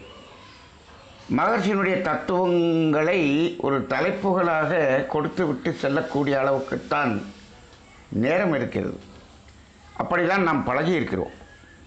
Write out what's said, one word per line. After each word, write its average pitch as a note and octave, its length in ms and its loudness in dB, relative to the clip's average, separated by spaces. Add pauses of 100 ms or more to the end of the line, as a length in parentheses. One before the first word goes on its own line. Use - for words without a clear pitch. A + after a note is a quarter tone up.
(1400)
மகர்ஷியினுடைய G3 640 2
தத்துவங்களை E3+ 1600 2
ஒரு C3+ 300 0
தலைப்புகளாக D#3+ 1160 2
கொடுத்துவிட்டு D3+ 680 -2
செல்லக்கூடிய C#3 680 0
அளவுக்குத்தான் C3+ 840 -2 (840)
நேரம் D#3+ 440 0
இருக்கிறது. G2+ 600 -4 (880)
அப்படிதான் F3 400 2
நாம் D3+ 200 2
பழகி C#3+ 280 0
இருக்கிறோம். A2+ 400 -2 (560)